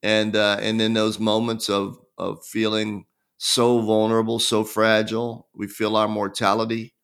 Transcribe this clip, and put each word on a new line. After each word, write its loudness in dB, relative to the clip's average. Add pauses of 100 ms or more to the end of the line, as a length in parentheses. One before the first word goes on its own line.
And, 0
uh, 2
and -2
in 0
those 0
moments -2
of, -2 (180)
of -8
feeling -4 (320)
so 2
vulnerable, 2
so 0
fragile, 0
we -10
feel -2
our 2
mortality. -2